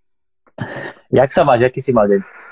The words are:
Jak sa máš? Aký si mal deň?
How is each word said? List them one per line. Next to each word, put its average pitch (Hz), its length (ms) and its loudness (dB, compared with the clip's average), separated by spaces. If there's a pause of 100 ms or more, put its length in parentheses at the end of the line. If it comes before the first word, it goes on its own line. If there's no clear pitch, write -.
(1120)
Jak 123 200 2
sa 170 160 0
máš? 123 180 2
Aký 127 140 -2
si 131 160 -4
mal 104 160 2
deň? 98 100 2 (320)